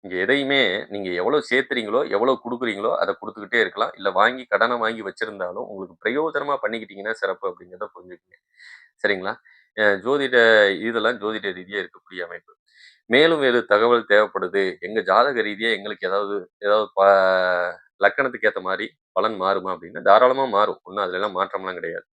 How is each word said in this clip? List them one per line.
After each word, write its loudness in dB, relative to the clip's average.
இங்க -10
எதையுமே 0
நீங்க -8
எவ்வளவு -2
சேர்த்துறீங்களோ, -2
எவ்வளவு 0
கொடுக்குறீங்களோ, -4
அதை -2
கொடுத்துக்கிட்டே -6
இருக்கலாம். -2
இல்ல -4
வாங்கி, 0
கடனை 0
வாங்கி -4
வச்சிருந்தாலும் -8
உங்களுக்கு -14
பிரயோஜனமா -4
பண்ணிக்கிட்டீங்கன்னா -8
சிறப்பு -6
அப்படிங்கிறத -12
புரிஞ்சுக்கங்க. -20
சரிங்களா? -2
அஹ் 4
ஜோதிட, 0
இதெல்லாம் -2
ஜோதிட -6
ரீதியா -10
இருக்கக்கூடிய -12
அமைப்பு. -14
மேலும் 6
வேறு 4
தகவல் 4
தேவைப்படுது, 2
எங்க -4
ஜாதக 2
ரீதியா -4
எங்களுக்கு -6
ஏதாவது, -2
ஏதாவது 0
ப-, 4
லக்கணத்துக்கு 0
ஏத்த -6
மாதிரி -4
பலன் -2
மாறுமா -2
அப்படின்னா -10
தாராளமா 6
மாறும். 0
ஒண்ணும் -6
அதுல -4
எல்லாம் -4
மாற்றம்லாம் -4
கிடையாது. -10